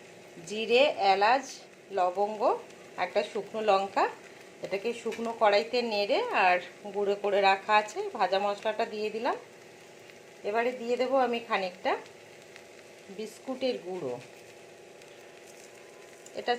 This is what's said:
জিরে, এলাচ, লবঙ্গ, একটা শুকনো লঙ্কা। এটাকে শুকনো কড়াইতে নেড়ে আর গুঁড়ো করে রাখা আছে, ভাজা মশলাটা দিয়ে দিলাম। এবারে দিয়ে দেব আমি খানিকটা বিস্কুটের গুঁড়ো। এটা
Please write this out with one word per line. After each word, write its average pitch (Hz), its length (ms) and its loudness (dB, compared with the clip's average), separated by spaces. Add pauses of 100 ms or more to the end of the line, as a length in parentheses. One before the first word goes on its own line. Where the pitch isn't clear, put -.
(460)
জিরে, 220 360 4 (300)
এলাচ, 226 320 4 (540)
লবঙ্গ, 196 440 0 (640)
একটা 196 160 0 (100)
শুকনো 220 300 -6 (100)
লঙ্কা। 196 340 2 (600)
এটাকে 202 240 -4 (140)
শুকনো 226 280 -6 (100)
কড়াইতে 226 380 4 (140)
নেড়ে 208 260 0 (260)
আর 180 120 6 (380)
গুঁড়ো 202 280 0
করে 202 180 2
রাখা 196 400 4
আছে, 214 180 -6 (200)
ভাজা 190 200 2
মশলাটা 202 460 -2 (100)
দিয়ে 214 160 -4
দিলাম। 240 260 -2 (1120)
এবারে 233 220 0 (100)
দিয়ে 233 160 -2
দেব 247 160 0 (140)
আমি 240 120 0 (100)
খানিকটা 202 440 -2 (1200)
বিস্কুটের 240 600 -6 (100)
গুঁড়ো। 170 280 -6 (2250)
এটা 240 180 0